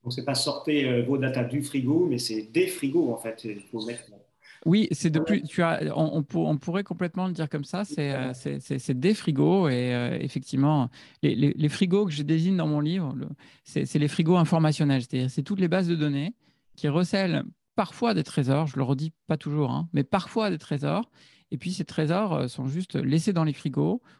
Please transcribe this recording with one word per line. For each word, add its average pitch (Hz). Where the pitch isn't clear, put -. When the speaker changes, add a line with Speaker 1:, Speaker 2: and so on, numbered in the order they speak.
Speaker 1:
Donc, 123
c'est 131
pas 135
sortez, 143
euh, 120
vos 131
data 131
du 135
frigo, 143
mais 123
c'est 110
des 147
frigos, 143
en 110
fait. -
Il 104
faut 110
mettre 120
Speaker 2:
Oui, 196
c'est -
de 156
Speaker 1:
Ouais. 160
Speaker 2:
plus, 202
tu 165
as, 165
on, 156
on 151
pour-, 165
on 156
pourrait 185
complètement 180
le 180
dire 156
comme 143
ça, 190
c'est, 143
euh, 131
c'est, 139
c'est, 135
c'est 127
des 170
frigos 165
et, 123
euh, 120
effectivement, 135
les, 143
les, 139
les 151
frigos 196
que 165
je 147
désigne 160
dans 160
mon 151
livre, 151
le, 147
c'est, 143
c'est 147
les 147
frigos 170
informationnels, 151
c'est-à-dire 127
c'est 139
toutes 196
les 180
bases 175
de 170
données 151
qui 156
recèlent 175
parfois 226
des 170
trésors, 139
je 135
le 135
redis 139
pas 156
toujours, 147
hein, 147
mais 139
parfois 208
des 165
trésors, 147
et -
puis 180
ces 175
trésors, 170
euh, 135
sont 127
juste 170
laissés 147
dans 165
les 151
frigos, 156